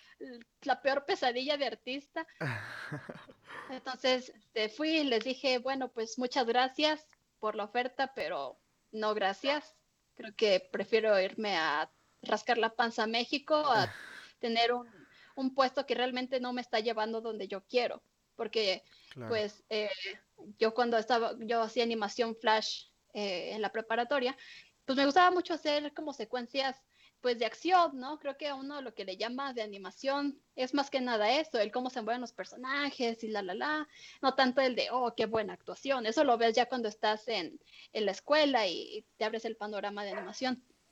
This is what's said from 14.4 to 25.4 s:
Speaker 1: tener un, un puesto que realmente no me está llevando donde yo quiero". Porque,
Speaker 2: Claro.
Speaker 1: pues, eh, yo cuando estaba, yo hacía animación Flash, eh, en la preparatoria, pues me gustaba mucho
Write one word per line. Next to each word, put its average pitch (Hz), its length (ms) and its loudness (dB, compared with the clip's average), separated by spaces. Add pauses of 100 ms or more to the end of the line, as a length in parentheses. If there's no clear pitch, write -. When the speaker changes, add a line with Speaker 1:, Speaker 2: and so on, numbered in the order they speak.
Speaker 1:
tener 233 320 2
un, 247 160 -6 (480)
un 262 180 -2
puesto 269 300 2
que 254 100 -2
realmente 254 460 -2
no 247 140 -4
me 247 80 -4
está 233 180 -2
llevando 220 400 -2
donde 214 280 -8
yo 196 200 -8
quiero". 240 320 0 (340)
Porque, 214 480 -2 (300)
Speaker 2:
Claro. 135 180 -10
Speaker 1:
pues, 208 380 -4
eh, 208 220 -4 (680)
yo 220 140 4
cuando 240 240 2
estaba, 226 440 2
yo 226 200 0
hacía 220 220 0
animación 226 540 0
Flash, 220 480 0 (280)
eh, 190 400 -4
en 220 80 -6
la 196 120 -2
preparatoria, 240 640 0 (500)
pues 262 100 -2
me 277 80 4
gustaba 359 280 8
mucho 349 220 0